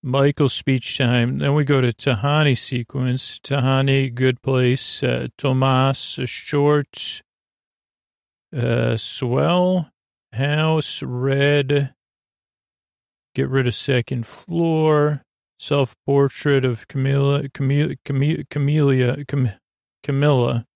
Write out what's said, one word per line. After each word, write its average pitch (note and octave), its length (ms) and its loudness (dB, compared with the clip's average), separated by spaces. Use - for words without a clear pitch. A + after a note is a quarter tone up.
Michael C#3 460 2
speech - 500 -2
time. B2 400 2
Then C#3+ 160 0
we D3+ 80 2
go C#3 180 2
to A#2+ 120 2
Tahani C#3 680 0
sequence. B2+ 800 -6
Tahani, C3+ 760 0
good B2+ 300 0
place. B2+ 640 0
Uh, B2 240 -2
Tomas, C3 800 0
uh, C3 80 -4
short. - 960 -2
Uh, A#2+ 440 -2
swell. D#3+ 920 -2
House, D3+ 720 -2
red. C#3 920 0
Get C3+ 120 0
rid C3 200 0
of A2+ 60 -2
second B2+ 520 -2
floor. D#3 960 0
Self-portrait C#3 1040 0
of B2 240 -2
Camilla, C#3 600 0
Camilla, C#3+ 440 0
Camilla, C#3+ 460 -2
Camellia, C#3+ 760 2
Cam-, B2+ 260 0
Camilla. C3+ 640 2